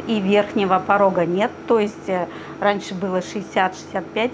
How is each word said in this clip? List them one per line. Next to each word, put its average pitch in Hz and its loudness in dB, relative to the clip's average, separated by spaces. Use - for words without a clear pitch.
и 220 0
верхнего 196 2
порога 190 4
нет. 190 0
То 226 4
есть, - -4
э, 180 0
раньше 202 0
было 185 -2
шестьдесят, 190 -2
шестьдесят - -8
пять, 226 -2